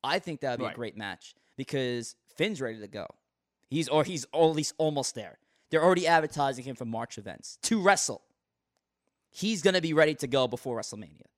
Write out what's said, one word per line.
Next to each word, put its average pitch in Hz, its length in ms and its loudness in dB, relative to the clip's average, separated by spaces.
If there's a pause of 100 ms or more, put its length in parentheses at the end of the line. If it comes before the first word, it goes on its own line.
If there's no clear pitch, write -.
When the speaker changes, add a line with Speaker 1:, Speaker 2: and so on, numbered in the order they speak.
Speaker 1:
I 147 140 0
think 170 240 -6
that 131 120 0
would 139 60 -4
be 127 60 -4
Speaker 2:
Right. - 80 -6
Speaker 1:
a - 20 -12
great 117 220 -8
match 98 380 -12 (220)
because 123 580 -4 (100)
Finn's 185 340 -4
ready 113 200 -8
to 104 80 -14
go. 104 180 -10 (640)
He's, 156 180 0
or 151 160 4
he's 180 300 -6
at 160 60 0
least 160 400 2
almost 151 340 0
there. 98 240 -12 (320)
They're 160 140 4
already 180 240 6
advertising 143 560 2
him 127 120 -8
for 123 100 -10
March 113 340 -6
events - 440 -14
to 226 160 0
wrestle. 185 440 2 (1040)
He's 202 320 -4
gonna 185 180 4
be 165 140 0
ready 156 220 6
to 139 120 -6
go 127 200 2
before 120 320 -6
WrestleMania. 104 480 -14 (100)